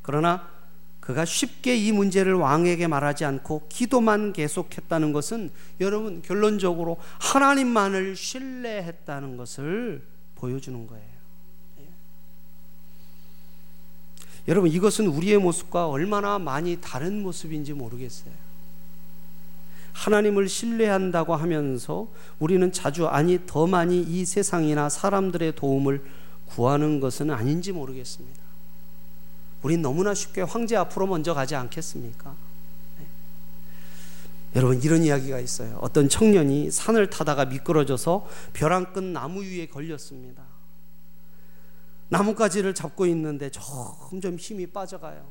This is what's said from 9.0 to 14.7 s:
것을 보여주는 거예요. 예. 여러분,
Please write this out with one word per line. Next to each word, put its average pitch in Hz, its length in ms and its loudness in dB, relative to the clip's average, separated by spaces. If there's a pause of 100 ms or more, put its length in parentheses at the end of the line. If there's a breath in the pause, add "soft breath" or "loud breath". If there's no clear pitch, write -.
것을 147 720 -6 (300)
보여주는 127 500 -6
거예요. 110 260 -12 (680)
예. 147 80 -12 (2500 loud breath)
여러분, 175 220 6